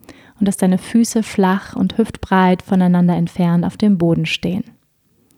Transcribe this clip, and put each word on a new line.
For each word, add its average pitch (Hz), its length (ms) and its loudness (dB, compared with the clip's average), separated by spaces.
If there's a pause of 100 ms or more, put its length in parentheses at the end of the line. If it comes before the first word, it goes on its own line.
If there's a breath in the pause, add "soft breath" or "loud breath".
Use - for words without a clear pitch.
(400 loud breath)
und 202 80 0
dass 202 100 -2
deine 185 200 2
Füße 226 460 0
flach 190 520 -2
und - 220 -4
hüftbreit 185 640 0
voneinander 175 540 2
entfernt 170 500 0
auf - 120 -8
dem 208 200 2
Boden 165 300 0
stehen. 185 360 -6 (760 soft breath)